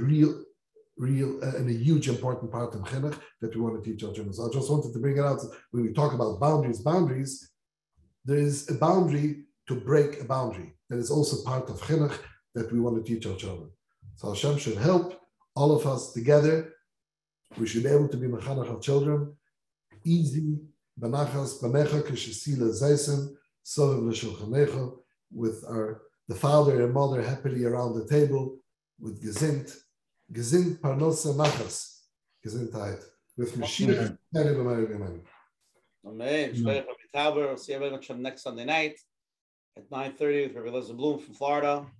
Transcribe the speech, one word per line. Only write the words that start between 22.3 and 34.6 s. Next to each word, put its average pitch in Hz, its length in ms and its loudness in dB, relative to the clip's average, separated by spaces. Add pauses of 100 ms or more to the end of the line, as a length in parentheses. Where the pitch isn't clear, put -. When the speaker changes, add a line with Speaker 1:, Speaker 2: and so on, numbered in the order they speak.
Speaker 1:
zeisen, 143 680 2 (260)
sovev 120 460 2
l'shulchanecha, 117 880 -2 (340)
with 113 380 -4
our, 110 320 -6 (260)
the - 80 -6
father 143 480 4
and 120 120 2
mother 139 260 2
happily 127 460 -2
around 120 280 0
the 110 120 -4
table, 135 500 2 (420)
with 107 240 -12
gesinnt, 131 540 -2 (560)
gesinnt, 165 480 0
parnasa, 151 560 0
nachas, 123 600 -2 (440)
gesundheit, 110 640 -8 (320)
with 120 220 -4
Mashiach, 120 400 2
Speaker 2:
Amen. 113 200 -4 (160)
Speaker 1:
amen, 147 200 2
amen, 123 240 0 (160)